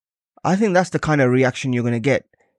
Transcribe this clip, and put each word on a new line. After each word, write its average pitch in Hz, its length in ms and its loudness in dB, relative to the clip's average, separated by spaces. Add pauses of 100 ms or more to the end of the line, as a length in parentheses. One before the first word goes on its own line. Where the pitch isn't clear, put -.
(420)
I 180 140 0
think 202 180 0
that's 180 160 2
the 151 80 -2
kind 151 220 0
of 127 100 2
reaction 127 420 0
you're 120 120 -2
gonna 120 160 -2
get. 131 260 -2 (320)